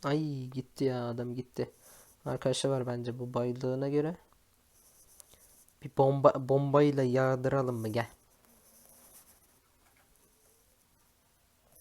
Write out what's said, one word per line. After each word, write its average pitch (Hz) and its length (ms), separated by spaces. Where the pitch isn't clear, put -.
Ay, 143 460
gitti 131 340
ya, 123 260
adam 120 260
gitti. - 360
Arkadaşı 131 440
var 131 180
bence 120 320
bu 123 140
baydığına 127 560
göre. 147 280
Bir 139 140
bomba, 139 520
bombayla 139 540
yağdıralım 131 720
mı? 113 120
Gel. 110 200